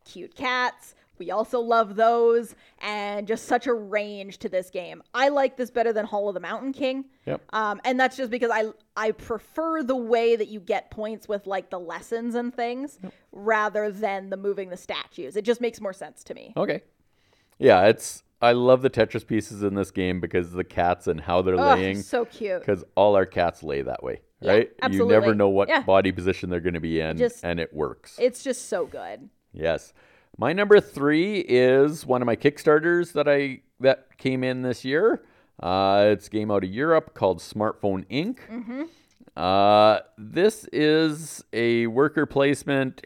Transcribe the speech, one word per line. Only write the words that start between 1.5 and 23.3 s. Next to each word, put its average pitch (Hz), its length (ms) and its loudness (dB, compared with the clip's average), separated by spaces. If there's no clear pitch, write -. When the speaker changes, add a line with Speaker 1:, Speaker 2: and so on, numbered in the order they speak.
Speaker 1:
love 226 360 0
those, 233 580 2
and 208 480 -6
just 220 200 -6
such 247 200 0
a 254 60 0
range 208 680 -6
to 196 100 -8
this 185 180 -4
game. 165 340 -12
I 269 160 0
like 269 260 0
this 247 140 -8
better 233 200 0
than 214 140 -2
Hall 208 240 -4
of 202 60 -4
the 180 60 -10
Mountain 220 340 -8
King. 269 320 -6
Speaker 2:
Yep. - 160 -6
Speaker 1:
Um, 208 320 -2
and 254 120 0
that's 254 200 0
just 254 120 -6
because 233 220 -2
I, 220 140 -2
I 220 140 -2
prefer 320 720 -6
the 262 140 -2
way 233 400 2
that 208 120 -4
you 214 120 -14
get 190 300 -6
points 214 360 -10
with, 202 200 -6
like, 190 240 -8
the 185 100 -10
lessons 208 540 -8
and 240 200 -6
things 247 480 -8
Speaker 2:
Yep. 190 100 -14
Speaker 1:
rather 214 580 0
than 196 380 -6
the 196 80 -8
moving 196 320 -6
the 180 80 -14
statues. 156 600 -10
It 202 80 -6
just 233 160 0
makes 233 180 -6
more 196 140 -8
sense - 300 -18
to - 100 -14
me. - 200 -20
Speaker 2:
Okay. 170 280 -4
Yeah, 101 280 8
it's, - 360 0
I 120 100 6
love 123 300 4
the 131 80 4
Tetris 113 360 0
pieces 107 360 -4
in 98 120 0
this 98 160 -2
game 90 300 -2
because 87 280 -2
of 87 40 -20
the 90 120 -4
cats 87 420 -2
and 85 160 0
how 87 180 0
they're 92 180 2
Speaker 1:
Ugh, 277 200 4
Speaker 2:
laying. 95 240 -2
Speaker 1:
so 240 240 -4
cute. 190 360 -8
Speaker 2:
'Cause - 220 -2
all 101 220 4
our 95 80 4
cats 87 380 -2